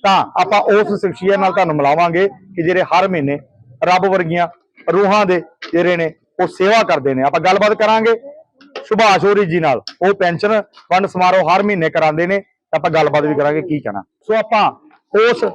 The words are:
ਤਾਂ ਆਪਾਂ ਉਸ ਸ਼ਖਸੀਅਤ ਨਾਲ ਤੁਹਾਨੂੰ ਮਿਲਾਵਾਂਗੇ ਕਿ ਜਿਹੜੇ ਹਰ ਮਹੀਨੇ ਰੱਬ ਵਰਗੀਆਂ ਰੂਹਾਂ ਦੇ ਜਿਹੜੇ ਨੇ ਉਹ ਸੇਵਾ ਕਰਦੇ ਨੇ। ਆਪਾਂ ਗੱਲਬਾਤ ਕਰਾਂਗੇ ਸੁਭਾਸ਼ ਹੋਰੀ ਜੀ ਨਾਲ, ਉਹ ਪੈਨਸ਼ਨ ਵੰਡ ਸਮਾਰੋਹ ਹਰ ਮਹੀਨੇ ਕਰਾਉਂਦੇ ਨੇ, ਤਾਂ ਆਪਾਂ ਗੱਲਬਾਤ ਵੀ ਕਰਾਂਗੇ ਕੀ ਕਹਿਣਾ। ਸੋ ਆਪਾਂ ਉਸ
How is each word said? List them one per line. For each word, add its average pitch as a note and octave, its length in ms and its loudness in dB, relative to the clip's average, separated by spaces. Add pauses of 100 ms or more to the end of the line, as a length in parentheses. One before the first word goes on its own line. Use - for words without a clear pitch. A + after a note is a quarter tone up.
ਤਾਂ F#3+ 220 2 (160)
ਆਪਾਂ G3+ 200 0
ਉਸ G3+ 400 0
ਸ਼ਖਸੀਅਤ G3 380 -2
ਨਾਲ F#3+ 140 0
ਤੁਹਾਨੂੰ F3+ 240 0
ਮਿਲਾਵਾਂਗੇ E3+ 520 0
ਕਿ - 340 -10
ਜਿਹੜੇ F3+ 200 0
ਹਰ F3+ 260 0
ਮਹੀਨੇ C#3+ 300 -2 (460)
ਰੱਬ F#3 220 2
ਵਰਗੀਆਂ F3 420 0 (440)
ਰੂਹਾਂ G3+ 340 2
ਦੇ F3+ 160 0 (300)
ਜਿਹੜੇ F3 240 0
ਨੇ E3 180 -4 (280)
ਉਹ F3+ 40 0
ਸੇਵਾ G3+ 360 0
ਕਰਦੇ C#3 320 -2
ਨੇ। C3 80 -2
ਆਪਾਂ C#3+ 180 0
ਗੱਲਬਾਤ F#3+ 340 2
ਕਰਾਂਗੇ A3 400 0 (680)
ਸੁਭਾਸ਼ G3+ 400 2
ਹੋਰੀ G3+ 220 2
ਜੀ E3 140 -2
ਨਾਲ, C3+ 220 0 (200)
ਉਹ G3 120 2
ਪੈਨਸ਼ਨ F#3+ 380 0 (400)
ਵੰਡ F#3+ 140 2
ਸਮਾਰੋਹ F3+ 440 2
ਹਰ F#3+ 120 2
ਮਹੀਨੇ F#3+ 280 -2
ਕਰਾਉਂਦੇ D#3 360 0
ਨੇ, G3 120 -2
ਤਾਂ - 380 -10
ਆਪਾਂ E3+ 140 -2
ਗੱਲਬਾਤ D3+ 320 0
ਵੀ D3+ 120 -2
ਕਰਾਂਗੇ D3 280 -2
ਕੀ D3+ 180 -6
ਕਹਿਣਾ। G2+ 220 -10 (180)
ਸੋ G#3+ 140 -4
ਆਪਾਂ G#3+ 380 0 (460)
ਉਸ A#3 260 2 (100)